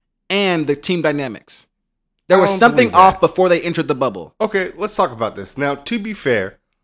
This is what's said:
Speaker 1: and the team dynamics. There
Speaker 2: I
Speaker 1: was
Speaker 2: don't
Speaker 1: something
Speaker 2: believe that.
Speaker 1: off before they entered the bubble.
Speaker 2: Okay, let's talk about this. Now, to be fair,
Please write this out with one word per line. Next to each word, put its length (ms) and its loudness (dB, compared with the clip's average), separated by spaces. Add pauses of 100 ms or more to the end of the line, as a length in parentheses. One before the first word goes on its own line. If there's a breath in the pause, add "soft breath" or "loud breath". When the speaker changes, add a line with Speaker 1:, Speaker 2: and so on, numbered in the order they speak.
(300)
Speaker 1:
and 380 0
the 80 2
team 260 -4
dynamics. 640 -6 (640)
There 100 6
Speaker 2:
I 40 6
Speaker 1:
was 100 4
Speaker 2:
don't 80 0
Speaker 1:
something 180 4 (120)
Speaker 2:
believe 20 -8
that. 60 4
Speaker 1:
off 220 6
before 300 2
they 120 2
entered 260 -4
the 80 -2
bubble. 440 -6
Speaker 2:
Okay, 380 -4
let's 180 -8
talk 160 0
about 240 -6
this. 220 -14
Now, 180 -2
to 240 -8
be 140 -10
fair, 460 -4 (240)